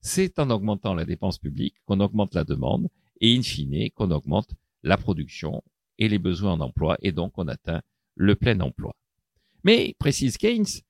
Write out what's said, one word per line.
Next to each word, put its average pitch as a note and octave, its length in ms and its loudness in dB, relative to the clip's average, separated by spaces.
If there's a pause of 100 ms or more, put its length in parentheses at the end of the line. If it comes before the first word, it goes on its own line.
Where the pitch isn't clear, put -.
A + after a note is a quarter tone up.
C'est - 380 -2
en C#3+ 100 0
augmentant G#2 440 0
la E2+ 120 -2
dépense E2+ 320 -4
publique - 380 -6 (100)
qu'on G2 140 2
augmente G2+ 360 0
la E2+ 80 2
demande C#2 460 0 (320)
et, A#2 140 6
in B2+ 60 2
fine, D2 500 -4
qu'on F#2+ 200 0
augmente D2+ 400 0 (300)
la F#2 160 2
production D2+ 680 -6 (340)
et A2 120 2
les G#2 100 2
besoins F#2 340 0
en E2 60 0
emploi D#2 420 0
et F#2+ 100 0
donc D#2 260 -4
on F2 100 -4
atteint E2 340 -6 (340)
le G2+ 200 4
plein G#2 240 2
emploi. - 360 -6 (680)
Mais, A3+ 360 4
précise C3+ 380 0
Keynes G#3+ 280 2 (240)